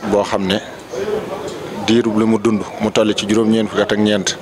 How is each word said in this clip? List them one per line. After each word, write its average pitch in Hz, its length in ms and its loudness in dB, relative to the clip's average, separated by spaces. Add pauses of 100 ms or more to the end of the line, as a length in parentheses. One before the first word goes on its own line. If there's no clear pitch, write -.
(120)
boo 101 120 4
xam 101 240 -2
ne 98 120 0 (1300)
diirub 113 320 4
li 110 60 4
mu 110 140 4
dund, 104 220 0 (200)
mu 107 100 0
toll 107 240 2
ci - 120 -4
juróom-ñeent 110 420 4
fukki 98 120 0
at 101 100 0
ak 104 80 0
ñeent 104 420 2